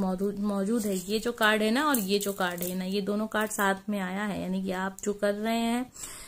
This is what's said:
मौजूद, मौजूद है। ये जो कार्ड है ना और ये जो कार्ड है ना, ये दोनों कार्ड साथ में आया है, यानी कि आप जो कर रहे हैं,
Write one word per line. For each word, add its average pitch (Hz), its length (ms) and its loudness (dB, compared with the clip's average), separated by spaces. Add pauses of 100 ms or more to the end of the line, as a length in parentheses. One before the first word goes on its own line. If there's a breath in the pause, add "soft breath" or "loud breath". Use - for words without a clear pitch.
मौजूद, 196 400 0
मौजूद 202 460 0
है। 196 100 0
ये 190 220 -2
जो 233 160 -2
कार्ड 214 280 4
है 214 80 4
ना 269 140 2
और 285 160 4
ये 202 180 2
जो 202 160 -2
कार्ड 175 280 -2
है 180 120 -2
ना, 185 120 -2
ये 196 160 0
दोनों 208 260 0
कार्ड 214 240 0
साथ 196 360 0
में 208 120 0
आया 190 240 -2
है, 180 180 -2
यानी 185 220 0
कि 190 80 0
आप 190 300 -2
जो 202 120 0
कर 202 200 2
रहे 220 220 0
हैं, 240 340 0 (380 loud breath)